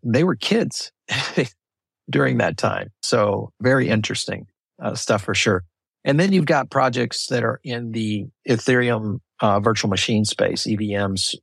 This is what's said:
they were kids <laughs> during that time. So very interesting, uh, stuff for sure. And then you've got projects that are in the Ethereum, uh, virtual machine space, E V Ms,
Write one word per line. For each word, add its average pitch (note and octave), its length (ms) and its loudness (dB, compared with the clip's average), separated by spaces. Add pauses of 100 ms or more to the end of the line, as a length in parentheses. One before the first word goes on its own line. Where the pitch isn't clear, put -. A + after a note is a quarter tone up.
they B2+ 220 2
were F#3 120 0
kids - 540 -2 (560)
<laughs> - 640 -20
during C3 280 2
that G2+ 180 0
time. G2+ 320 -2 (140)
So G#2 580 0
very B2+ 280 2
interesting, G2+ 580 -2 (360)
uh, G#2+ 120 -4
stuff A2 280 0
for G2+ 120 -4
sure. F#2 300 2 (380)
And C#3+ 160 2
then G3 140 4
you've E3+ 140 4
got C#3+ 240 0
projects B2+ 580 0
that A#2+ 160 0
are A2+ 180 -2
in A#2+ 300 -8
the G#2+ 340 -2 (220)
Ethereum, A#2 720 2 (200)
uh, G#2 200 2
virtual G#2+ 280 2
machine G#2+ 360 2
space, - 420 0
E G#2+ 100 0
V G#2 200 -2
Ms, F#2+ 460 -2